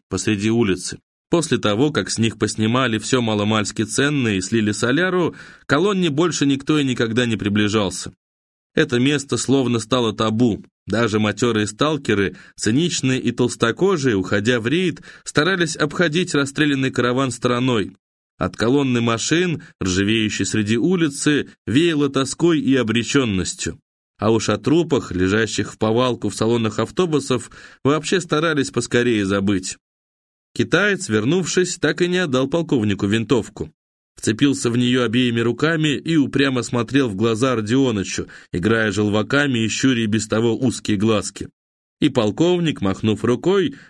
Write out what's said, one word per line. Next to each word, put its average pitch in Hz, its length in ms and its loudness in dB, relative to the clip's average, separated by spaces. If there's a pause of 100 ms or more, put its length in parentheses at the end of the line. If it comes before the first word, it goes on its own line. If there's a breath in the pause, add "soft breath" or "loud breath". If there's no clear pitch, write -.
посреди 104 420 0
улицы. 107 500 0 (300)
После 165 280 0
того, 110 340 2
как 101 180 -2
с - 100 -4
них 113 200 0
поснимали 110 580 0
все 123 240 0
маломальски 107 640 0
ценное 135 520 0
и 95 60 0
слили 104 300 0
соляру, 151 640 0 (260 loud breath)
к - 60 -20
колонне 180 420 2
больше 151 360 0
никто 139 340 2
и 139 60 0
никогда 120 400 0
не 113 100 -2
приближался. 104 760 -2 (640)
Это 151 240 2
место 139 380 0
словно 120 420 2
стало 117 340 -2
табу. 110 500 0 (240)
Даже 107 320 0
матерые 107 480 0
сталкеры, 110 680 -2 (200 loud breath)
циничные 131 640 0
и 120 120 -2
толстокожие, 127 840 0
уходя 107 440 0
в 107 80 -4
рейд, 170 340 -2 (220 loud breath)
старались 165 520 -2
обходить 170 580 -2
расстрелянный 139 560 0
караван 123 420 0
стороной. 123 640 -2 (420)
От 87 180 -4
колонны 123 460 2
машин, 156 600 0 (220 loud breath)
ржавеющей 101 640 0
среди 107 320 0
улицы, 151 720 0 (180 loud breath)
веяло 147 420 2
тоской 143 500 0
и 131 160 2
обреченностью. 110 1040 -2 (380)
А 110 140 2
уж 110 180 2
о 104 80 0
трупах, 151 540 0
лежащих 101 640 0
в - 40 -20
повалку 113 520 0
в - 60 -10
салонах 113 440 0
автобусов, 135 720 -2 (320 loud breath)
вообще 156 360 0
старались 156 520 -2
поскорее 120 540 2
забыть. 98 520 0 (800)
Китаец, 180 540 0
вернувшись, 156 680 0
так 160 240 0
и 175 60 2
не 180 100 0
отдал 135 300 0
полковнику 120 580 0
винтовку. 107 680 -2 (480)
Вцепился 135 500 0
в 117 60 -2
нее 123 280 2
обеими 117 360 0
руками 147 560 0
и 165 220 -2
упрямо 135 440 2
смотрел 120 460 0
в 98 80 -6
глаза 117 400 0
Родионычу, 110 720 0 (240 loud breath)
играя 107 400 0
желваками 107 680 0
и 110 100 0
щуря 117 380 2
без 104 200 0
того 113 300 2
узкие 107 400 -2
глазки. 104 500 -2 (540)
И 151 80 4
полковник, 156 720 0
махнув 98 420 0
рукой, 135 520 2 (140 loud breath)